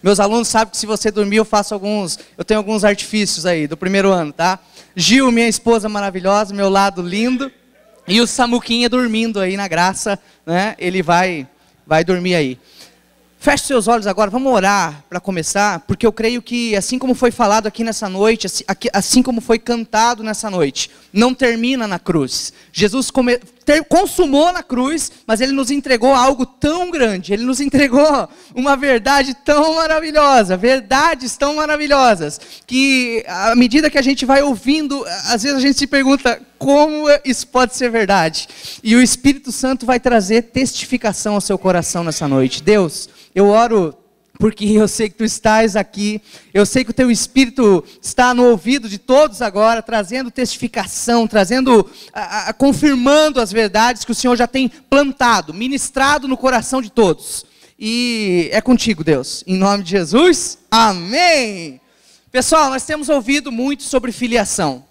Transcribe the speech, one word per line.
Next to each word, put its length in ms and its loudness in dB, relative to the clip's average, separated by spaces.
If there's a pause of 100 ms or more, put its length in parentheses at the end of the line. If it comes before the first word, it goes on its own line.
Meus 180 2
alunos 280 0
sabem 240 0
que 60 -10
se 100 -8
você 240 -2
dormir, 240 -2
eu 100 2
faço 300 -2
alguns, 420 -6 (180)
eu 80 -10
tenho 160 0
alguns 240 -4
artifícios 640 -2
aí 220 0
do 100 -8
primeiro 340 0
ano, 220 -2
tá? 240 -2 (380)
Gil, 360 4
minha 160 2
esposa 400 0
maravilhosa, 680 -2
meu 140 0
lado 340 0
lindo, 480 -2 (560)
e 120 2
o 60 4
Samuquinha 640 -2
dormindo 500 -2
aí 160 -2
na 120 -6
graça, 500 -2 (260)
né? 360 -2
Ele 240 -4
vai, 440 0 (380)
vai 180 2
dormir 300 -2
aí. 240 -2 (840)
Feche 260 0
seus 220 0
olhos 200 0
agora, 240 0
vamos 200 -2
orar 560 0
pra 120 -8
começar, 600 -4
porque 260 -4
eu 40 2
creio 300 -4
que 340 -4
assim 220 -4
como 160 -2
foi 160 0
falado 380 0
aqui 160 -6
nessa 260 -6
noite, 380 0
assim, 200 -8
aqui, 240 -4
assim 300 2
como 180 -2
foi 200 0
cantado 640 -2
nessa 260 -8
noite, 400 -2 (240)
não 220 2
termina 520 -2
na 120 -6
cruz. 520 -4 (220)
Jesus 380 -2
come-, 260 0 (260)
ter-, 200 2
consumou 680 2
na 120 -8
cruz, 480 -4 (160)
mas 120 0
ele 120 0
nos 180 -2
entregou 460 2
algo 320 2
tão 420 -4
grande, 420 -2
ele 120 -2
nos 180 -2
entregou 680 2 (280)
uma 200 2
verdade 600 0 (100)
tão 300 2
maravilhosa, 840 2
verdades 800 0
tão 200 -2
maravilhosas, 840 0 (240)
que 600 0
à 280 -2
medida 320 4
que 120 0
a 40 0
gente 220 -2
vai 160 4
ouvindo, 640 -2 (220)
às 160 -2
vezes 140 -2
a 40 0
gente 160 2
se 80 -2
pergunta, 560 0 (160)
"Como 480 2 (180)
isso 240 -4
pode 280 0
ser 160 -2
verdade?" 560 0 (360)
E 120 4
o 60 8
Espírito 500 0
Santo 340 -4
vai 140 2
trazer 420 2
testificação 920 -4
ao 60 0
seu 140 -2
coração 480 -2
nessa 240 -4
noite. 360 0
Deus, 440 0 (280)
eu 140 4
oro 440 2 (460)
porque 260 -2
eu 220 4
sei 220 -4
que 60 -16
tu 80 -4
estás 520 2
aqui, 440 -4 (320)
eu 140 4
sei 180 0
que 60 -6
o 40 -4
teu 180 2
Espírito 720 2 (180)
está 320 0
no 120 4
ouvido 440 2
de 80 -12
todos 460 2
agora, 400 2
trazendo 480 -4
testificação, 960 -2
trazendo, 600 2 (240)
a, 380 -8
a, 40 -6
confirmando 880 2
as 120 -2
verdades 520 0
que 80 -8
o 40 -2
Senhor 200 0
já 120 0
tem 200 -2
plantado, 840 0
ministrado 760 -2
no 80 -2
coração 460 -2
de 80 -10
todos. 560 0 (340)
E 720 -2
é 100 0
contigo, 420 0
Deus, 420 -2
em 100 -2
nome 280 0
de 80 -10
Jesus, 680 2 (140)
amém. 1080 0 (520)
Pessoal, 400 2
nós 120 -6
temos 260 -8
ouvido 420 0
muito 320 -4
sobre 280 -2
filiação 800 -4